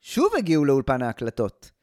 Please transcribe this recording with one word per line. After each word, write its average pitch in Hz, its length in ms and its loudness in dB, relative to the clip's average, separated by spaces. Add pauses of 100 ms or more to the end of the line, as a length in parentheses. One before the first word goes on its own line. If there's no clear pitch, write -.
שוב 370 380 0
הגיעו 160 260 2
לאולפן 135 380 2
ההקלטות. 113 680 -6 (120)